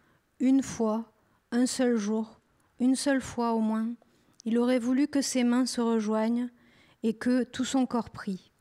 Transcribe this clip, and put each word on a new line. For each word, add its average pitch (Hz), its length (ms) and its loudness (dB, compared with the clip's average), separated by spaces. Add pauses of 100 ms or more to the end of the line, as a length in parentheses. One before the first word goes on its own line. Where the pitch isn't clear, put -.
(400)
une 262 220 4
fois, 226 500 -2 (400)
un 247 140 2
seul 247 300 0
jour, 220 440 -4 (400)
une 254 160 4
seule 269 260 0
fois 233 320 -2
au 226 80 0
moins, 220 260 0 (560)
il 226 140 0
aurait 247 220 2
voulu 262 280 0
que 277 140 0
ses 254 240 0
mains 240 200 2
se 240 140 -4
rejoignent 226 720 0 (540)
et 226 100 0
que 247 300 0
tout 254 200 -6
son 254 220 0
corps 233 240 -4
prie. - 520 -10